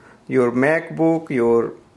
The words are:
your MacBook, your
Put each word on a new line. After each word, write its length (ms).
your 240
MacBook, 760
your 460